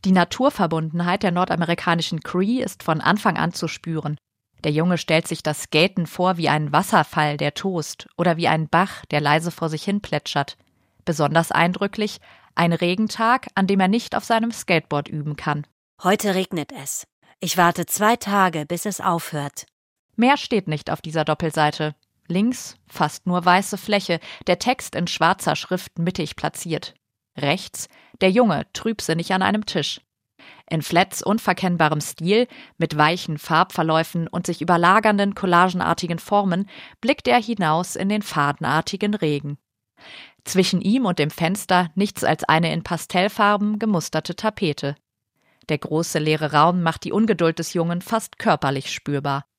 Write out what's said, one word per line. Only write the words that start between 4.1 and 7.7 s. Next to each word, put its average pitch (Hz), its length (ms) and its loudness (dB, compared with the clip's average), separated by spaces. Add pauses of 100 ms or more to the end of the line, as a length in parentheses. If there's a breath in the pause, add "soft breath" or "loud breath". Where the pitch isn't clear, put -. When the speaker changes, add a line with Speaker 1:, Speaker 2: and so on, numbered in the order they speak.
Speaker 1:
Der 151 60 0
Junge 165 280 2
stellt 165 280 0
sich - 160 -6
das 151 200 -4
Skaten 170 440 2
vor 180 300 0
wie 160 120 0
ein 151 240 0
Wasserfall, 151 640 2
der 147 180 -2
tost, - 520 -6 (100)